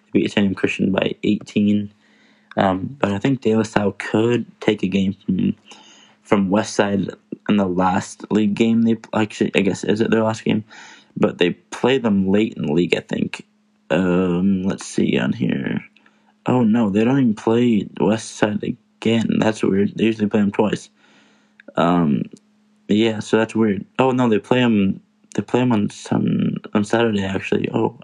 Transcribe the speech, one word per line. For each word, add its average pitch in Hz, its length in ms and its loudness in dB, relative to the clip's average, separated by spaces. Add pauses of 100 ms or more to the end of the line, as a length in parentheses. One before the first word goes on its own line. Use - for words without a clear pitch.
They - 160 0
beat 101 100 -2
Santiam 98 240 0
Christian 98 360 -2
by - 320 -2
eighteen. 104 680 0 (680)
Um, 101 420 -2
but 101 120 0
I 101 80 -2
think 135 220 0
De 110 120 2
La 110 100 2
Salle 101 340 0
could 117 480 0 (160)
take 107 200 -2
a 98 60 -2
game 95 260 0 (120)
from, - 300 0 (680)
from 98 260 0
Westside 101 640 -2 (360)
in 104 80 2
the 98 100 0
last 92 640 -4
league 104 240 0
game. 113 280 2
They 113 120 2 (180)
actually, 107 420 -2
I 78 40 2
guess, - 240 -2
is 107 160 0
it 113 100 0
their 110 140 2
last 110 220 -4
game? 110 180 0 (540)
But 101 200 -2
they 90 140 2
play - 460 -2
them 101 320 0
late 107 240 0
in 73 140 -6
the 71 60 -2
league, 85 220 2
I - 60 -6
think. - 440 -6 (440)
Um, 92 720 2
let's - 220 -4
see - 340 0
on 64 140 -2
here. - 500 -4 (600)
Oh, 123 180 2
no, 110 260 2
they 107 140 2
don't 135 160 2
even 113 160 2
play 113 480 2 (160)
Westside 107 640 0
again. - 760 -2
That's 107 220 0
weird. 101 340 2
They 104 100 0
usually 110 240 0
play 110 100 0
them 101 120 2
twice. 101 380 -2 (840)
Um, 82 480 2 (640)
yeah, 107 320 2
so 110 180 0
that's 110 180 0
weird. 104 300 0 (140)
Oh, 131 120 4
no, 127 180 2
they 104 100 2
play 127 220 2
'em, 104 400 2 (340)
they 107 60 -2
play 120 180 0
'em 127 140 2
on 104 160 0
Sun-, - 640 -2 (180)
on 107 120 0
Saturday, 113 380 0
actually. 95 500 -4
Oh, 113 300 -2